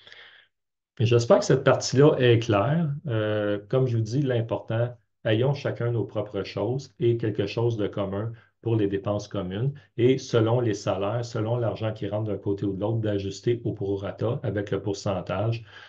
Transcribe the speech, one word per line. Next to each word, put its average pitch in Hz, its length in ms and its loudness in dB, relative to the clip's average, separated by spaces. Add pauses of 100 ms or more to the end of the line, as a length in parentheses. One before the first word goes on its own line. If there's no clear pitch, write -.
(1000)
Et 110 40 4
j'espère 117 340 6
que - 60 -2
cette 135 180 4
partie-là 131 540 6
est 120 220 6
claire. 123 500 2 (180)
Euh, 107 520 -2 (100)
comme 131 180 2
je 117 100 -2
vous 110 60 0
dis, 117 180 -2
l'important, 117 760 -2 (280)
ayons 117 280 2
chacun 120 380 -4
nos 110 140 -2
propres 101 380 -6
choses 120 560 -4
et 117 180 4
quelque 107 280 -2
chose 117 320 0
de 101 100 0
commun 101 440 -4 (300)
pour 113 140 0
les 104 120 2
dépenses 101 400 -2
communes. 104 460 -4 (240)
Et 127 200 4
selon 117 420 2
les 110 140 0
salaires, 101 500 -2
selon 113 340 -4
l'argent 110 360 -2
qui 104 140 -8
rentre 107 220 -4
d'un 98 80 -4
côté 101 280 -4
ou 98 80 -2
de 92 80 -8
l'autre, 113 180 0
d'ajuster 104 640 -2
au 104 100 -2
prorata 101 680 -4
avec 98 280 -4
le 95 100 -2
pourcentage. 101 800 -2 (260)